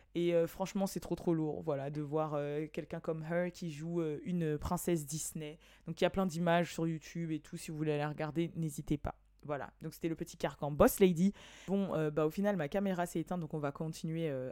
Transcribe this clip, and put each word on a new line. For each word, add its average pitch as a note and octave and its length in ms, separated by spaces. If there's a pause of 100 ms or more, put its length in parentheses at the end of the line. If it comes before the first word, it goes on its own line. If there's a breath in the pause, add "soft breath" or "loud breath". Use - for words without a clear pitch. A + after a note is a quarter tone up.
(160 soft breath)
Et, E3+ 180
euh, E3 140
franchement, F#3+ 400
c'est F#3 120
trop, - 160
trop E3+ 180
lourd, D#3 300
voilà, C#3+ 260
de D3+ 120
voir, D3+ 340
euh, D3 360
quelqu'un E3 280
comme D#3+ 240
Her F3 280
qui E3+ 200
joue, E3 300
euh, D3+ 220
une E3 340
princesse E3+ 480
Disney. D#3 520 (300 soft breath)
Donc, E3 120
il - 40
y F3+ 40
a E3+ 40
plein F#3+ 160
d'images E3+ 460
sur E3 140
YouTube E3 440
et D#3 80
tout. - 180
Si - 120
vous D#3 80
voulez D3+ 140
aller D3 140
regarder, D3+ 500
n'hésitez D#3 420
pas. - 180 (280)
Voilà, C#3 280 (100)
donc D#3+ 120
c'était - 160
le D#3+ 60
petit - 200
carcan D3 360
Boss E3 280
Lady. F#3 320 (360 loud breath)
Bon, F#3+ 260
euh, D#3 180
bah, D#3 140
au D#3 40
final, G3+ 280
ma D3 100
caméra F#3+ 380
s'est E3+ 160
éteinte, F3+ 180
donc D#3 140
on D#3+ 60
va C#3+ 120
continuer, D#3+ 580
euh, C3 220